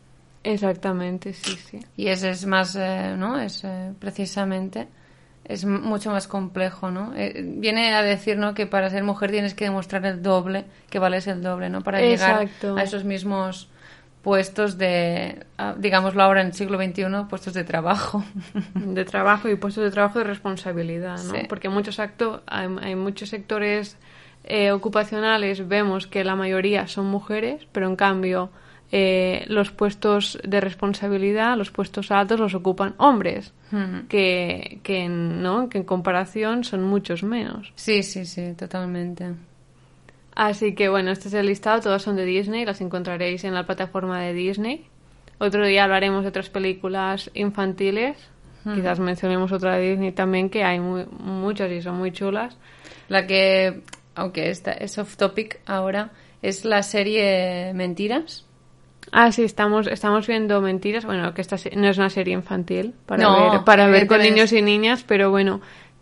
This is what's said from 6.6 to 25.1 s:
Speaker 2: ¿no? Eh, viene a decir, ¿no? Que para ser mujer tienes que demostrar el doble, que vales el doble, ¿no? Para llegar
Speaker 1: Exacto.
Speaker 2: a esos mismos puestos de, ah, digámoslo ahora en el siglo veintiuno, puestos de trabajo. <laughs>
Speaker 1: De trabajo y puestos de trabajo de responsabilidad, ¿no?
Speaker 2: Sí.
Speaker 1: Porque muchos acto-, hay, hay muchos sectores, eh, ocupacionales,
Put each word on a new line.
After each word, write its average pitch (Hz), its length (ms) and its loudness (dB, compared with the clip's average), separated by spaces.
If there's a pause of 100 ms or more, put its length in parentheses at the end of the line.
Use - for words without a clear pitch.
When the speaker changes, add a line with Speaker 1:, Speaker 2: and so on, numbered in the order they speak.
Speaker 2:
¿no? 196 260 -6
Eh, 196 280 -6 (140)
viene 220 360 0
a 214 80 4
decir, 202 360 0
¿no? 208 180 0
Que 208 100 -2
para 190 240 0
ser 196 140 -2
mujer 202 280 -2
tienes 202 220 -2
que 208 120 -4
demostrar 190 400 -4
el 180 180 -4
doble, 190 420 0 (240)
que - 80 -4
vales 185 300 0
el 180 160 -4
doble, 180 260 -4
¿no? 190 120 -4
Para 196 200 -2
llegar 214 420 6
Speaker 1:
Exacto. 202 320 -6
Speaker 2:
a 196 80 0
esos 196 200 -6
mismos 190 680 -4 (540)
puestos 196 540 0
de, 175 680 0 (120)
ah, 202 200 -6
digámoslo 190 460 2
ahora 196 180 8
en 180 60 2
el 175 60 -6
siglo 196 240 -4
veintiuno, 190 500 -2
puestos 185 260 -8
de 185 100 -4
trabajo. 175 600 -2 (300)
<laughs> - 220 -6
Speaker 1:
De 190 300 -2
trabajo 202 440 2
y 202 60 2
puestos 202 280 -4
de 208 80 2
trabajo 202 280 2
de 220 60 0
responsabilidad, 180 960 -6
¿no? 180 120 -8
Speaker 2:
Sí. - 140 -4
Speaker 1:
Porque 196 200 -6
muchos 202 300 -2
acto-, 220 480 -4
hay, 190 200 -4 (140)
hay 190 140 -6
muchos 196 340 -6
sectores, 208 680 -4 (460)
eh, 202 280 2
ocupacionales, 208 960 0